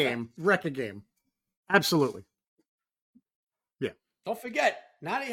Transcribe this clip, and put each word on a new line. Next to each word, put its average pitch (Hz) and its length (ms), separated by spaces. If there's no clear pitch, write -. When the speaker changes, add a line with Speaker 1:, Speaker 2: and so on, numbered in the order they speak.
Speaker 1:
game. 120 340
Wreck 180 260
a 160 60
game. 110 320
Absolutely. 147 540
Yeah. 117 100
Speaker 2:
Don't 240 140
forget, 247 400
now 190 180
they 277 120